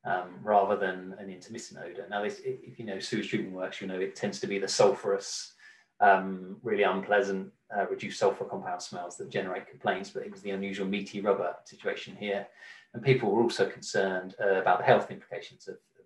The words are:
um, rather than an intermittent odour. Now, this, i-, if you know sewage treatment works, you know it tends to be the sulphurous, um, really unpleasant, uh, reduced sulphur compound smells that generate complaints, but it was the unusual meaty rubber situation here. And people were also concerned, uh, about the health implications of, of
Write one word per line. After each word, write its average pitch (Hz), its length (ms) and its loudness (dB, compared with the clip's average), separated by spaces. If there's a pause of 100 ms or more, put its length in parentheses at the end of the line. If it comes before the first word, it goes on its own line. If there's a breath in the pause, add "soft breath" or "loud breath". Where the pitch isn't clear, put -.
um, 90 360 -2
rather 101 360 4
than 92 420 -4
an 98 100 -12
intermittent 101 500 -14
odour. 87 300 -10
Now, 104 140 -2
this, 101 200 -4
i-, 131 200 -4
if - 160 -16
you 113 60 -10
know 98 140 -6
sewage - 300 -4
treatment 92 240 -2
works, 92 280 -6
you 98 60 -6
know 92 120 -4
it 95 160 -4
tends 101 240 -4
to 101 80 -4
be 101 100 -2
the 95 100 -2
sulphurous, - 880 2 (460 soft breath)
um, 95 640 4
really 104 200 2
unpleasant, 98 680 2 (260)
uh, 98 100 2
reduced 98 300 -6
sulphur 98 280 2
compound 95 360 -8
smells 87 360 -10
that 98 120 -10
generate 95 380 -4
complaints, 98 420 -4
but - 140 -8
it 104 80 -10
was 95 100 -18
the 101 100 -6
unusual 98 360 -4
meaty 101 340 -4
rubber 98 320 2 (120)
situation - 500 -8
here. 101 320 -4 (460 loud breath)
And 117 100 -8
people 127 260 4
were 113 140 4
also - 260 2
concerned, 95 720 -2
uh, 98 200 4
about 92 180 4
the - 60 -4
health 104 260 6
implications - 560 -14
of, 95 60 -10
of - 320 -20